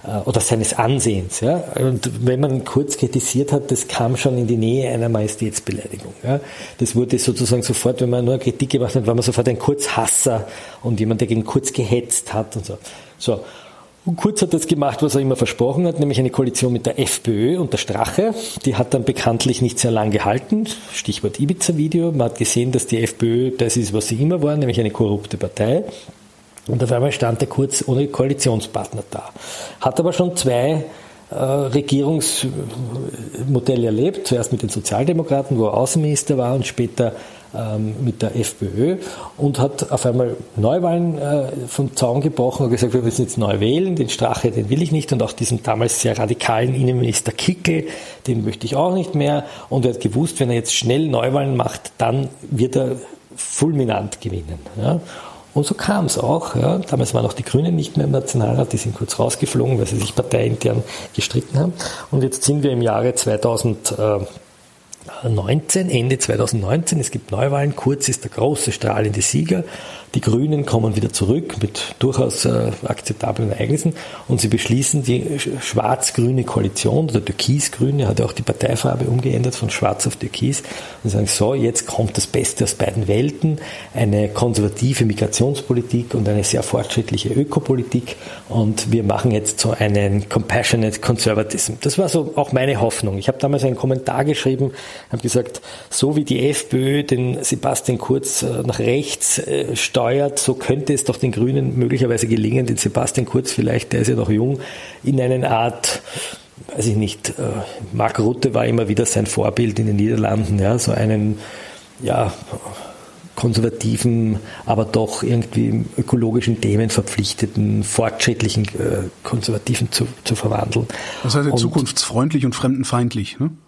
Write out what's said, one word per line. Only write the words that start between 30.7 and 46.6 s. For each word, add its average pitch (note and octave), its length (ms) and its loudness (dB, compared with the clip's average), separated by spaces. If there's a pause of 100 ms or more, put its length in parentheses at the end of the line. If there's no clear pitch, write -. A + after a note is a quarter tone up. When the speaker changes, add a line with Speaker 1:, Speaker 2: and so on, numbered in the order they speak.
Speaker 1:
äh, - 60 -10
Regierungsmodelle C3+ 2500 0
erlebt. A#2 420 0
Zuerst A#2+ 260 0
mit G#2+ 80 -2
den G#2+ 80 -4
Sozialdemokraten, C#3 880 0
wo A2+ 100 4
er G#2 60 0
Außenminister D3 640 2
war, B2 180 0
und B2+ 120 0
später, A#2+ 460 -2 (420)
ähm, G#2+ 480 -4
mit A#2 180 -2
der G#2+ 140 -2
F - 240 -2
P - 60 -4
Ö, A#2 320 0 (400)
und C#3+ 220 0
hat - 340 0
auf C3+ 120 0
einmal B2 300 2 (220)
Neuwahlen, E3+ 600 2
äh, C#3+ 260 0 (260)
vom - 260 -2
Zaun B2 240 2
gebrochen C#3 460 0
und A#2 60 2
gesagt, A#2+ 220 2
wir B2 80 4
müssen A#2 200 0
jetzt - 160 -2
neu G2+ 240 2
wählen, E3 340 2
den B2+ 140 0
Strache, A#2+ 420 0
den G#2 180 -2
will C#3 120 2
ich E3+ 100 0
nicht, D#3 220 0
und A#2 100 2
auch G#2+ 80 -2
diesen A#2 320 -2
damals A2+ 380 0
sehr A2+ 180 0
radikalen A#2 560 0